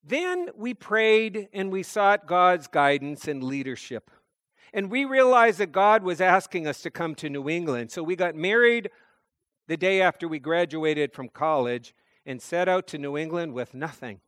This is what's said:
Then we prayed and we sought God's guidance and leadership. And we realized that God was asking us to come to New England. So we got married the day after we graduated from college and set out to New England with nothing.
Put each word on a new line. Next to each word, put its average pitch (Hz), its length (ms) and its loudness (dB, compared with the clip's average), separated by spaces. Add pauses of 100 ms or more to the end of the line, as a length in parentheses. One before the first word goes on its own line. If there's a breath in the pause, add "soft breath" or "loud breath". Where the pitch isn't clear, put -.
Then 349 540 -4
we 233 180 -8
prayed 220 760 2
and 190 180 -6
we 190 140 -4
sought 202 420 2
God's 180 400 4
guidance 143 640 0
and 143 120 -6
leadership. 131 720 -8 (600 soft breath)
And 196 180 -6
we 269 140 -2
realized 254 540 6
that 185 120 -2
God 208 320 4
was 175 180 -4
asking 185 460 0
us 143 160 -6
to 165 80 -8
come 165 240 -6
to 151 160 -10
New 139 180 -8
England. 151 440 -4
So 175 100 -8
we 170 140 -4
got 175 180 -2
married 220 560 2 (800 soft breath)
the 160 80 -4
day 190 260 2
after 175 240 2
we 160 140 -6
graduated 156 720 0
from 127 160 -12
college 123 680 -2 (320)
and 127 160 -12
set 180 260 -2
out 180 200 0
to 156 100 -10
New 143 180 -6
England 160 380 -6
with 120 200 -8
nothing. 127 540 -12